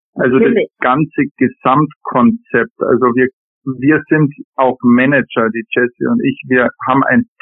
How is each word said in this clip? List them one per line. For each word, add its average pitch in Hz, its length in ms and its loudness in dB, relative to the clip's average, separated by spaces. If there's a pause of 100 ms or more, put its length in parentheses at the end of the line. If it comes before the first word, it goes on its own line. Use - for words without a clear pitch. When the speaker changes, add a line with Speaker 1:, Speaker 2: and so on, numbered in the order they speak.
(160)
Speaker 1:
Also 127 220 0
das 226 120 2
Speaker 2:
Natürlich. 190 200 -2 (100)
Speaker 1:
ganze 143 420 -2 (160)
Gesamtkonzept. 127 1400 -2
Also 127 260 0 (100)
wir, 127 120 0 (360)
wir 139 440 0
sind 156 260 0 (220)
auch 127 280 0
Manager, 123 680 2
die 113 200 -8
Jessie 123 360 -4
und 120 180 -2
ich. - 240 -4
Wir 123 220 0 (180)
haben 135 160 0
ein 123 200 0 (180)